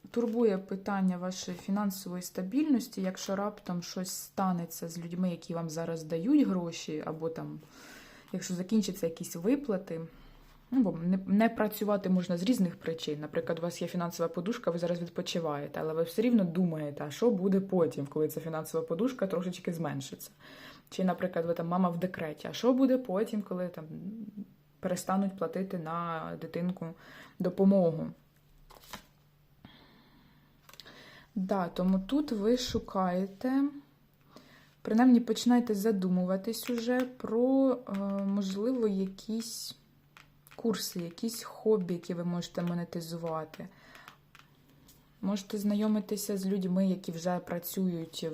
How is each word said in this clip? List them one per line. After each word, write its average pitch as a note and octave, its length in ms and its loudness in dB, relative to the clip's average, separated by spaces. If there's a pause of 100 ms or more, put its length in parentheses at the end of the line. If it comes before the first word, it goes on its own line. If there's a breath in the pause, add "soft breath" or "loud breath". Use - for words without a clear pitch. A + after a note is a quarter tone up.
(100)
турбує A3+ 480 4
питання F#3+ 600 0
вашої F#3 380 -6
фінансової F#3+ 680 -4
стабільності, A3 800 0
якщо F#3 340 -2
раптом G3 460 -4
щось F#3 280 -6
станеться F3 800 -4
з E3 100 -10
людьми, F3 320 0
які E3+ 240 -6
вам E3 160 -4
зараз E3 320 -4
дають G3 460 4
гроші, E3+ 580 -2
або D#3+ 220 -4
там, D3+ 320 -8 (720 loud breath)
якщо F#3 220 -4
закінчаться F#3 520 0
якісь E3+ 300 -6
виплати. F#3+ 640 0 (720 loud breath)
Ну, C4 100 6
бо E3 220 0
не, F#3 220 4
не G#3 220 6
працювати G#3 600 0
можна F3+ 280 2
з E3+ 60 -4
різних G3 340 2
причин. D3+ 440 -4
Наприклад, E3 380 -2
у E3 40 -10
вас E3+ 200 -4
є E3+ 60 -2
фінансова E3+ 400 -2
подушка, F3+ 420 -2
ви E3+ 80 0
зараз E3+ 220 0
відпочиваєте, D#3+ 800 -4
але D#3 120 -2
ви D#3+ 100 0
все E3 200 0
рівно A#3 220 6
думаєте, D#3 600 0
а D3+ 60 -6
що A3+ 200 2
буде F#3+ 300 4
потім, E3+ 460 2
коли D#3 220 0
ця D3+ 120 -8
фінансова D#3+ 440 -4
подушка G3 420 0
трошечки F3+ 460 -2
зменшиться. C#3+ 580 -6 (600 loud breath)
Чи, - 140 0
наприклад, F3+ 420 0
ви E3+ 80 2
там E3+ 140 -4
мама F3+ 200 4
в E3+ 100 -2
декреті, E3+ 520 -4
а - 20 -8
що B3 200 2
буде C4 260 4
потім, G#3 440 -2
коли F#3 260 -4
там E3+ 160 -12 (960)
перестануть F#3+ 560 0
платити F#3 420 -4
на E3 520 -4 (100)
дитинку E3+ 460 -4 (520 loud breath)
допомогу? F3+ 680 4 (3250 loud breath)
Да, F#3 340 0
тому F#3 300 4
тут C4+ 340 0
ви A3 240 4
шукаєте, G3+ 1080 0 (1160 loud breath)
принаймні A#3 380 8
починаєте A#3+ 540 4
задумуватись F#3+ 960 2
уже A#3+ 300 2
про, B3+ 800 4 (100)
е, - 40 -8 (320)
можливо, G3+ 640 0
якісь G3 880 -4 (800)
курси, F#3+ 440 -2
якісь E3+ 420 -6
хобі, F#3+ 520 2
які F3 200 -4
ви E3+ 100 -4
можете F3 380 -4
монетизувати. E3+ 1080 -6 (1500 loud breath)
Можете G3+ 360 -2
знайомитися G#3 800 0
з F#3+ 100 -2
людьми, F#3+ 400 2
які F3+ 260 0
вже F3 260 -2
працюють E3+ 960 -4